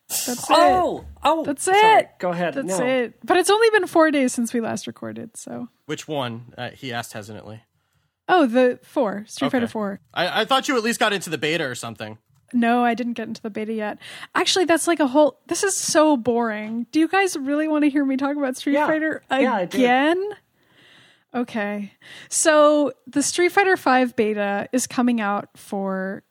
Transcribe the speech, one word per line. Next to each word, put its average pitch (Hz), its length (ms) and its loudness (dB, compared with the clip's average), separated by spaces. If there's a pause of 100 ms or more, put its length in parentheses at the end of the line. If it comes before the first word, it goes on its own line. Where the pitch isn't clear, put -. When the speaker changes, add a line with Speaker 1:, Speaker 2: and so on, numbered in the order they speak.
Speaker 1:
That's - 200 -6
it. 247 80 -6 (120)
Speaker 2:
Oh! 330 560 4 (180)
Oh! 311 220 2
Speaker 1:
That's 277 180 -6
Speaker 2:
Sorry. 415 380 6
Speaker 1:
it. - 80 -6 (100)
Speaker 2:
Go 180 120 -2
ahead. 170 240 -2
Speaker 1:
That's 190 240 -4
Speaker 2:
No. 247 60 0
Speaker 1:
it. 247 280 -2 (100)
But 349 140 2
it's 359 120 2
only 440 200 6
been 415 180 2
four 311 240 4
days 269 220 0
since 233 200 -4
we 240 60 -2
last 220 260 -6
recorded, - 520 -14
so. - 320 -14 (160)
Speaker 3:
Which 151 240 -10
one? 120 480 -8
Uh, 123 140 -10
he 131 200 -12
asked 117 220 -8
hesitantly. 107 480 -14 (680)
Speaker 1:
Oh, 349 180 4
the 247 380 2
four. 208 460 -4
Street - 180 -6
Speaker 3:
Okay. - 80 -2
Speaker 1:
Fighter 233 120 0
four. 202 340 -8 (120)
Speaker 3:
I, 175 280 2
I - 40 0
thought 262 220 0
you 277 80 0
at 226 80 0
least 226 160 -2
got 214 140 2
into 180 160 -6
the 156 80 -4
beta 156 260 -2
or 127 100 -6
something. 110 440 -12 (360)
Speaker 1:
No, 240 300 2
I 240 100 2
didn't 240 200 -6
get 226 160 -8
into 226 120 -12
the 226 80 -10
beta 214 240 -8
yet. 214 240 -6 (380)
Actually, 370 300 2
that's, 320 220 2
like, 339 120 0
a 294 80 2
whole, 269 400 4
this 339 160 -2
is 392 120 0
so 311 420 4
boring. 226 720 -4
Do 302 80 2
you 320 80 4
guys 381 300 0
really 294 320 -2
wanna 302 180 2
hear 285 180 2
me 269 120 0
talk 277 180 -2
about 269 220 -4
Street 285 160 -2
Speaker 2:
Yeah. 294 140 2
Speaker 1:
Fighter 311 440 -2
Speaker 2:
Yeah, 269 240 2
I 269 100 0
do. - 120 -6
Speaker 1:
again? 285 520 2 (1040)
Okay. 208 580 -6 (380)
So 302 640 4 (120)
the 277 160 -4
Street 349 300 0
Fighter 392 260 2
five 254 380 0
beta 202 560 -2
is 254 160 -2
coming 247 340 0
out 202 360 -4
for 190 720 -6